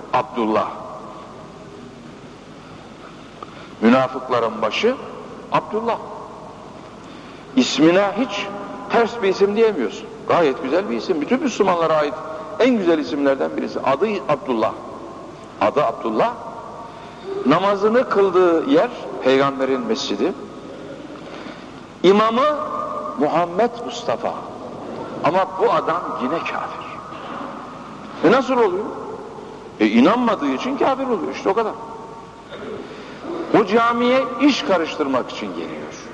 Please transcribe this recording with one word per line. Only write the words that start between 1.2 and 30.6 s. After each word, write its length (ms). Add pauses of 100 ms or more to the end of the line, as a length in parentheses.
Münafıkların 800
başı 340 (560)
Abdullah. 460 (1600)
İsmine 640
hiç 280 (440)
ters 320
bir 60
isim 280
diyemiyorsun. 500 (220)
Gayet 340
güzel 280
bir 60
isim. 240
Bütün 220
Müslümanlara 540
ait 180 (460)
en 160
güzel 220
isimlerden 580
birisi. 240
Adı 260 (220)
Abdullah. 440 (880)
Adı 240
Abdullah. 480 (1120)
Namazını 640
kıldığı 640
yer 200 (340)
Peygamberin 560
mescidi. 520 (1700)
İmamı 540 (600)
Muhammed 520 (140)
Mustafa. 500 (880)
Ama 220 (140)
bu 120
adam 300 (200)
yine 160
kafir. 500 (1400)
E 80
nasıl 240
oluyor? 280 (960)
E 60
inanmadığı 640
için 260